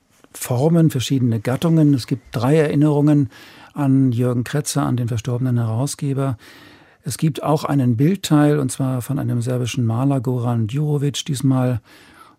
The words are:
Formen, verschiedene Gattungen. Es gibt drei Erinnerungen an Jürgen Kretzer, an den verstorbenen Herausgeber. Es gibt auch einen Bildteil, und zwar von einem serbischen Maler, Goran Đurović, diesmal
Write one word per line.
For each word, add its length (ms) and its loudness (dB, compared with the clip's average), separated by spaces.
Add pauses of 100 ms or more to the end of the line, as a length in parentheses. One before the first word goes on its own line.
(340)
Formen, 560 2
verschiedene 500 0
Gattungen. 540 2
Es 140 -2
gibt 240 -6
drei 240 0
Erinnerungen 720 2 (440)
an 380 2
Jürgen 320 0
Kretzer, 400 -4
an 140 0
den 100 -2
verstorbenen 500 -2
Herausgeber. 800 -2 (680)
Es 140 -8
gibt 260 -2
auch 200 0
einen 320 0
Bildteil, 640 2
und 120 -2
zwar 300 -4
von 180 -6
einem 220 -2
serbischen 440 -2
Maler, 340 0
Goran 480 -2
Đurović, 580 -2
diesmal 540 0 (600)